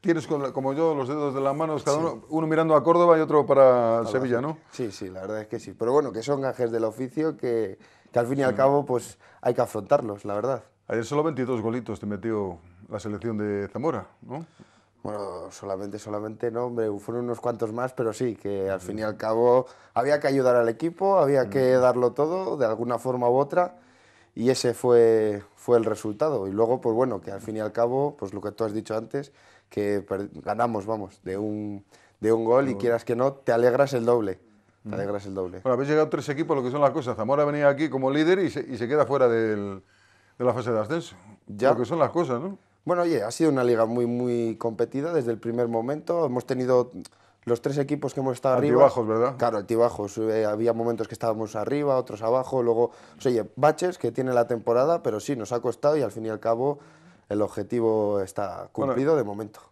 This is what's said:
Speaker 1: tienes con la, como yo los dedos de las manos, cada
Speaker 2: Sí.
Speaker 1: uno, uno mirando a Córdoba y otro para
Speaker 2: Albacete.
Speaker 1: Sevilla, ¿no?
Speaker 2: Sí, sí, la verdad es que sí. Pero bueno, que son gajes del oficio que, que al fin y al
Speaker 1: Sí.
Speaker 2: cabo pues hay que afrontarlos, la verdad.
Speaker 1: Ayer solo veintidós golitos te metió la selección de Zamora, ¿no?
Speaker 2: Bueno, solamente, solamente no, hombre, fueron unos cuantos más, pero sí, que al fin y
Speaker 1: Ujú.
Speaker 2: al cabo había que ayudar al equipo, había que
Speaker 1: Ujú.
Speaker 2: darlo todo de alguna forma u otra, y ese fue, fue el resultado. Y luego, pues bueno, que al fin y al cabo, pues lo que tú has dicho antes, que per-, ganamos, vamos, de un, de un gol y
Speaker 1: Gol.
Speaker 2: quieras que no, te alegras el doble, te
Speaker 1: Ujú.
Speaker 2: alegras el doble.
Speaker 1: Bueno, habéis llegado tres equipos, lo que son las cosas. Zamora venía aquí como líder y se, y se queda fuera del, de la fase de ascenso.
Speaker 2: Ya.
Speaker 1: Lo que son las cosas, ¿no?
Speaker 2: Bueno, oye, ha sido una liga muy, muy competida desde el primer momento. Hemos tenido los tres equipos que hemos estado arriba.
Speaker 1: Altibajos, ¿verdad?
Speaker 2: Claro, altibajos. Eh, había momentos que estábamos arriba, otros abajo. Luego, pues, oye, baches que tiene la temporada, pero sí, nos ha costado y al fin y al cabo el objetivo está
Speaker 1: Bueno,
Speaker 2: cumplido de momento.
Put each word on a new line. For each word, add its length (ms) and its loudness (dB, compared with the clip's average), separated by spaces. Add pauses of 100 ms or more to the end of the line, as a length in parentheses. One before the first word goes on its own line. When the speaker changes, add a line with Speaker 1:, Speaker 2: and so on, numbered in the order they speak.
Speaker 1:
tienes 240 0
con 160 -2
la, 100 -4
como 220 -2
yo 200 2
los 140 -4
dedos 260 -4
de 60 -2
las 160 0
manos, 260 -4
cada 140 0
Speaker 2:
Sí. 80 -2
Speaker 1:
uno, 240 -6
uno 180 -2
mirando 300 4
a 80 4
Córdoba 340 6
y 40 2
otro 240 2
para 520 6
Speaker 2:
Albacete. 220 -2
Speaker 1:
Sevilla, 220 0
¿no? 160 -6 (120)
Speaker 2:
Sí, 220 -8
sí, 160 -12
la 140 -12
verdad 180 -6
es 80 -12
que 100 -8
sí. 180 -14
Pero 160 -2
bueno, 200 2
que 100 -6
son 200 -2
gajes 280 -2
del 140 0
oficio 540 -4
que, 400 -2 (340)
que 60 0
al 80 0
fin 140 -2
y 20 2
al 80 4
Speaker 1:
Sí. 60 -4
Speaker 2:
cabo 280 4
pues 340 -4 (220)
hay 140 0
que 80 0
afrontarlos, 640 -2
la 80 -6
verdad. 300 -4 (240)
Speaker 1:
Ayer 180 -2
solo 160 0
veintidós 400 -2
golitos 360 -6
te 60 -12
metió 540 -4 (320)
la 100 -8
selección 380 -8
de 300 -4
Zamora, 380 -6 (140)
¿no? 240 -14 (580)
Speaker 2:
Bueno, 500 -10
solamente, 460 -8
solamente 520 -6
no, 160 -4
hombre, 320 -2
fueron 260 -6
unos 160 -6
cuantos 320 -4
más, 200 -6
pero 200 -2
sí, 220 -4
que 340 -4
al 120 -2
fin 180 -8
y 40 -4
Speaker 1:
Ujú. 80 -2
Speaker 2:
al 60 -10
cabo 500 4 (280)
había 240 2
que 80 -2
ayudar 300 4
al 120 4
equipo, 500 0
había 300 4
que 260 4
Speaker 1:
Ujú. 80 6
Speaker 2:
darlo 300 4
todo 440 -2
de 100 0
alguna 320 -2
forma 320 0
u 60 4
otra, 400 0 (580)
y 160 2
ese 240 0
fue, 680 4 (120)
fue 240 2
el 60 2
resultado. 640 -2
Y 40 -6
luego, 280 2
pues 160 0
bueno, 240 0
que 100 -12
al 100 -10
fin 160 -8
y 40 -6
al 120 -4
cabo, 460 0
pues 160 -10
lo 60 -8
que 100 -6
tú 140 -6
has 100 -4
dicho 220 -6
antes, 360 -8 (380)
que 360 -2
per-, 260 -6
ganamos, 520 -4
vamos, 380 -8
de 160 -8
un, 460 -8 (360)
de 120 2
un 120 2
gol 240 4
y 40 -4
Speaker 1:
Gol. 80 -6
Speaker 2:
quieras 240 0
que 100 -2
no, 200 2
te 180 -2
alegras 420 4
el 100 0
doble, 360 2 (420)
te 60 -14
Speaker 1:
Ujú. 80 -8
Speaker 2:
alegras 300 -6
el 80 -10
doble. 280 -8
Speaker 1:
Bueno, 120 0
habéis 160 -2
llegado 180 2
tres 200 -6
equipos, 280 -2
lo 80 0
que 80 -2
son 80 -4
las 100 6
cosas. 260 -4
Zamora 280 2
venía 240 4
aquí 200 2
como 220 0
líder 300 4
y 100 0
se, 180 -6
y 80 -8
se 120 -4
queda 180 4
fuera 220 4
del, 520 0 (580)
de 60 -2
la 80 4
fase 200 -2
de 80 2
ascenso. 340 -6 (320)
Speaker 2:
Ya. 240 2
Speaker 1:
Lo 80 4
que 60 0
son 160 -4
las 100 4
cosas, 300 -2
¿no? 180 -8 (260)
Speaker 2:
Bueno, 180 0
oye, 200 0
ha 80 -4
sido 200 2
una 140 2
liga 200 4
muy, 220 0
muy 500 -2
competida 560 -4
desde 180 0
el 60 -2
primer 320 -2
momento. 560 -2
Hemos 220 -2
tenido 440 2 (540)
los 160 0
tres 160 -4
equipos 380 -2
que 60 -4
hemos 160 -2
estado 200 0
arriba. 280 6
Speaker 1:
Altibajos, 220 4
¿verdad? 300 0
Speaker 2:
Claro, 220 0
altibajos. 580 0
Eh, 300 0
había 260 0
momentos 340 -2
que 80 -14
estábamos 400 -4
arriba, 440 -2
otros 240 -6
abajo. 400 0
Luego, 300 2 (240)
pues, 100 -6
oye, 180 2 (120)
baches 420 2
que 120 -2
tiene 220 -4
la 140 4
temporada, 560 0
pero 180 -2
sí, 160 -4
nos 160 -8
ha 80 -4
costado 380 0
y 40 0
al 100 -4
fin 120 -10
y 60 -6
al 100 -6
cabo 380 0 (500)
el 140 0
objetivo 800 0
está 500 -8
Speaker 1:
Bueno, 220 -2
Speaker 2:
cumplido 220 2
de 80 0
momento. 360 -10 (120)